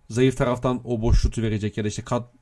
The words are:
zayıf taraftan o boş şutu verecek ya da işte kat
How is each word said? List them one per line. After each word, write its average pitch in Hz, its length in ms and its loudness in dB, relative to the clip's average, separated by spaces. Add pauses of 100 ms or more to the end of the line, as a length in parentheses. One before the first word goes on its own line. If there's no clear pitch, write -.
(100)
zayıf 127 260 2
taraftan 123 480 0
o 123 180 -4
boş 113 200 6
şutu - 200 -2
verecek 107 340 -2
ya 107 80 -2
da 107 40 -2
işte 107 140 -6
kat 120 280 -4 (120)